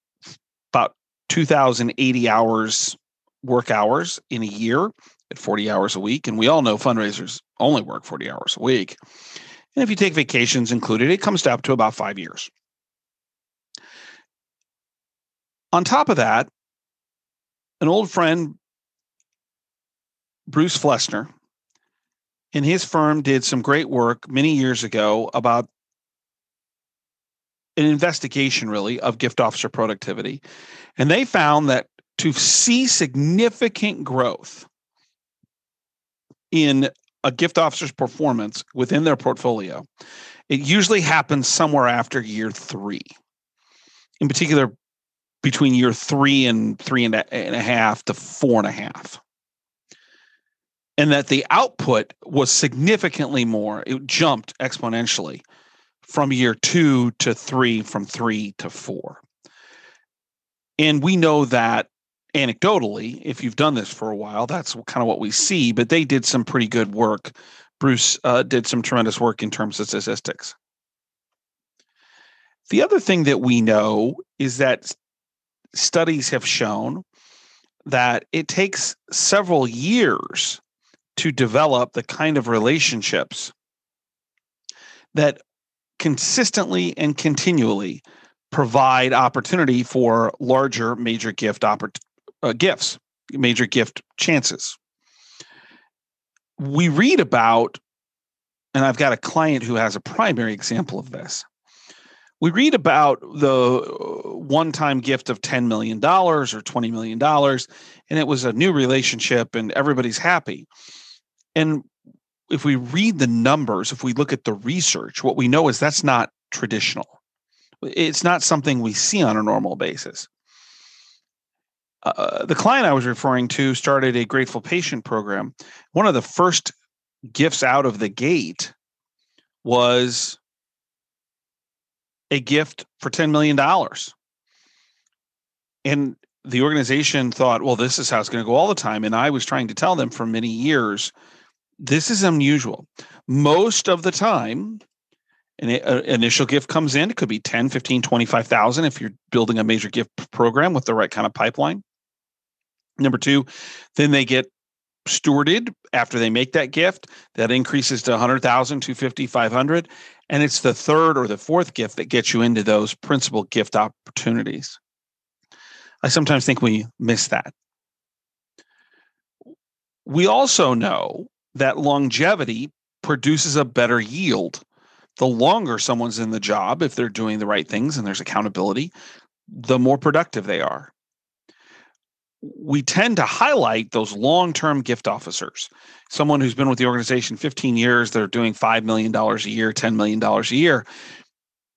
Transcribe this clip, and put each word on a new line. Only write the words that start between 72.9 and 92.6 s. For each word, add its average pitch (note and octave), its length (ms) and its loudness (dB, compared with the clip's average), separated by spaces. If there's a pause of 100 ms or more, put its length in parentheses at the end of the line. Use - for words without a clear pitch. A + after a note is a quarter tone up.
thing F3+ 240 2
that C#3 160 4
we A#2+ 220 2
know G#2+ 540 2 (220)
is C3 200 -4
that C3 260 0
s-, - 100 -10 (800)
studies D#3+ 540 0
have - 180 -4
shown A#2 560 -4 (840)
that B2 440 0
it D#3+ 160 -4
takes - 480 -2 (160)
several F3+ 560 2
years C#3+ 920 -2 (540)
to - 160 -2
develop B2+ 600 2
the A#2 100 -6
kind D#3 360 -2
of A#2 100 -2
relationships A#2 1040 0 (1600)
that D3 300 2 (560)
consistently F3+ 1000 -2
and D3+ 220 -2
continually A#2 840 0 (480)
provide C3 600 2
opportunity B2+ 720 2
for A#2 580 2
larger B2 560 0
major A2+ 340 -4
gift G#2 320 -4
opport-, G#2 380 -2 (420)
uh, A#2 120 -2
gifts, - 440 -2 (360)